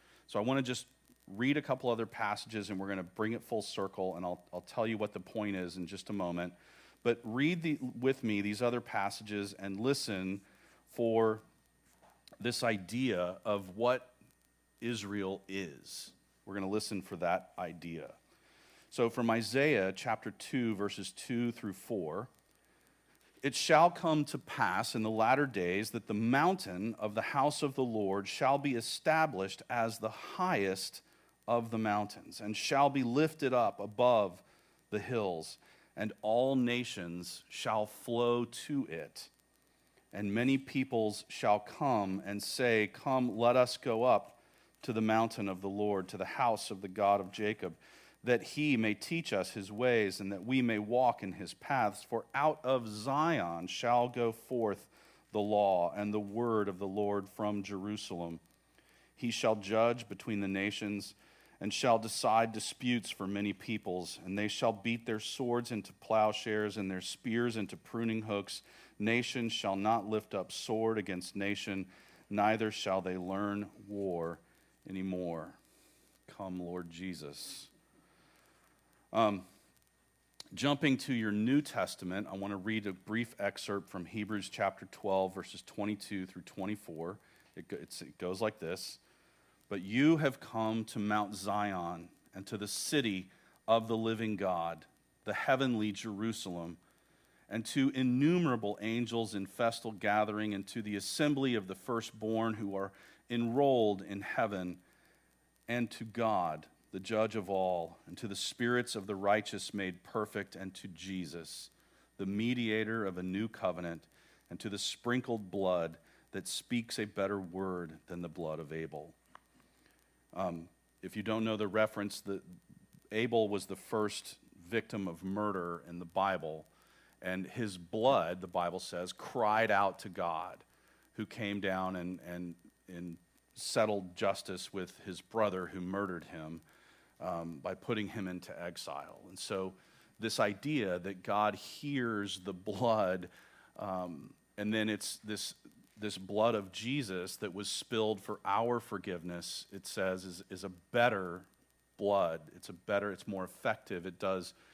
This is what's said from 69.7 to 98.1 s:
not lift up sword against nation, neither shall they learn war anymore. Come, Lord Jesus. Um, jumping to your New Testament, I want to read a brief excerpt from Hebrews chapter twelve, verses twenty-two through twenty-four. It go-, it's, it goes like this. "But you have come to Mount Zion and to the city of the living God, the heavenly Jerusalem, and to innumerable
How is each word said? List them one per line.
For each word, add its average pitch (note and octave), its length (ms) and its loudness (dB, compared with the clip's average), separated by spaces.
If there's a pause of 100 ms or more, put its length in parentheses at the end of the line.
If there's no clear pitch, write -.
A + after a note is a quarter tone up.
not G#2 340 2
lift G#2+ 240 -2
up F#2+ 180 -2
sword A2+ 460 0
against F2+ 380 -4
nation, G2 500 -2 (420)
neither G#2+ 440 4
shall F#2+ 300 0
they F#2 160 -2
learn G2+ 520 -2 (180)
war F2 520 -4 (500)
anymore. F2+ 640 -4 (840)
Come, F#2 220 -6
Lord F2 300 -6
Jesus. E2 760 -10 (1500)
Um, G#2 300 2 (1120)
jumping C#3 440 4
to C3 160 -4
your A2 180 2
New A#2 300 4
Testament, F#2+ 680 -4
I F#2+ 40 -8
want G2 160 -4
to G2+ 60 -4
read G#2 300 -2
a F#2+ 60 -4
brief A2+ 460 -4
excerpt G2+ 500 -2
from F2+ 160 -8
Hebrews G2+ 440 -4
chapter G2 420 -2
twelve, F#2+ 440 0
verses F#2+ 300 -10
twenty-two G#2 600 -4
through F#2 180 -14
twenty-four. F#2+ 760 -6 (360)
It F2 120 -12
go-, - 140 -6
it's, - 200 -12
it - 160 -16
goes F#2 240 -4
like A2 180 -2
this. F2 400 -8 (720)
"But G2 120 -4
you C3+ 360 6
have C#3+ 220 2
come A2+ 460 -2
to - 140 -6
Mount G#2 360 0
Zion F#2 720 -2 (240)
and F#2+ 140 -12
to A2+ 100 -6
the G2+ 100 -4
city G2+ 640 0 (380)
of A2+ 200 6
the A2+ 100 2
living A2+ 380 0
God, E2+ 500 -2 (380)
the G#2 100 -2
heavenly B2 580 2
Jerusalem, F#2+ 840 -6 (720)
and A2+ 180 -4
to C3+ 280 4
innumerable C3 840 4